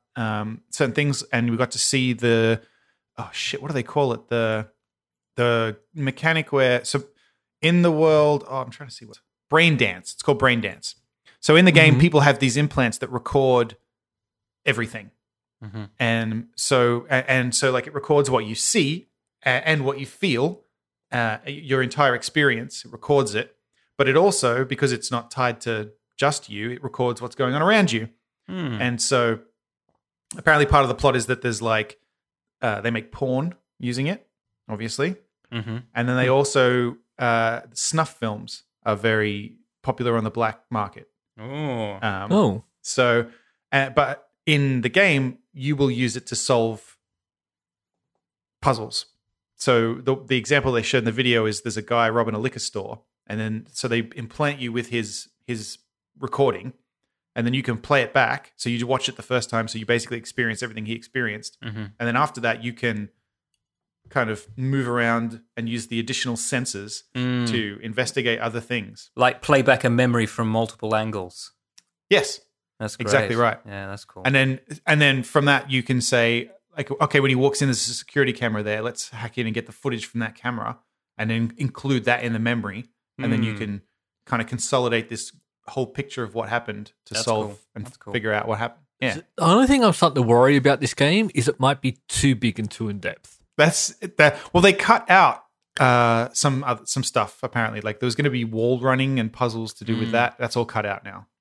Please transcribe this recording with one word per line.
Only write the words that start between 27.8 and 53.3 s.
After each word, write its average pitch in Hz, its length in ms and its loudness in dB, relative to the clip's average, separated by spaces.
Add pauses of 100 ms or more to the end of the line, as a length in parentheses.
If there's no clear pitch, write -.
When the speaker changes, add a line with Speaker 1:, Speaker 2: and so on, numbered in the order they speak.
Speaker 1:
you. 117 180 -4 (380)
Speaker 3:
Hmm. 151 340 -6
Speaker 1:
And 123 200 -2
so 117 380 2 (1000)
apparently 151 280 6
part 143 180 6
of 127 60 0
the 113 60 -2
plot 131 200 2
is 117 120 -2
that 123 140 -2
there's, 113 200 -2
like, 110 380 -2 (600)
uh, 104 200 -2
they 117 100 -2
make 110 200 -6
porn 135 440 -4 (240)
using 123 280 -4
it, 196 200 -8 (420)
obviously. 113 460 -4 (360)
Speaker 3:
Mm-hmm. 113 260 -8 (160)
Speaker 1:
And 120 160 -2
then 127 80 0
they 127 100 2
Speaker 3:
Hmm. 131 60 4
Speaker 1:
also, 123 640 2 (220)
uh, 117 420 0 (120)
snuff - 440 -4
films 110 460 -8 (220)
are 107 100 2
very 107 640 -2 (260)
popular 120 340 0
on 110 60 0
the 110 80 -4
black 113 380 -2
market. 104 400 -8 (300)
Speaker 3:
Oh. 120 640 -8
Speaker 1:
Um, 101 300 -4
Speaker 2:
Oh. 135 320 2 (180)
Speaker 1:
so, 120 460 2 (440)
uh, 135 200 2
but 139 380 0 (160)
in 139 360 2
the 123 80 0
game, 139 500 2 (140)
you 143 220 -2
will 135 160 2
use 120 240 -2
it 123 120 -10
to - 80 -8
solve 113 600 -2 (1600)
puzzles. 113 460 -2 (480)
So 117 400 2
the, 131 200 -2
the 131 220 -4
example 131 340 0
they 117 100 0
showed 127 180 0
in 113 60 -4
the 113 60 0
video 117 340 2
is 107 160 -4
there's 107 160 -8
a 110 40 -8
guy 117 280 0
robbing 110 260 -2
a 107 40 -6
liquor 123 200 -6
store, 110 420 -10 (260)
and 104 120 -8